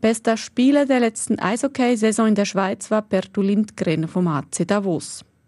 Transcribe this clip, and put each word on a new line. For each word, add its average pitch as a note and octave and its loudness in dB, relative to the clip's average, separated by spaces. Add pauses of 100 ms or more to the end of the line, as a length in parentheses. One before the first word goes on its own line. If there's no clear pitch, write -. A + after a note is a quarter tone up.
Bester A3+ 0
Spieler C#4 2
der C4 2
letzten A3+ -2
Eishockey-Saison A#3 0
in G#3+ 4
der G3+ 0
Schweiz G3 -4
war G#3+ 0
Berto G3 -2
Lindgren G3 0
vom F3+ 0
H D3 0
C - -2
Davos. G3 -2 (240)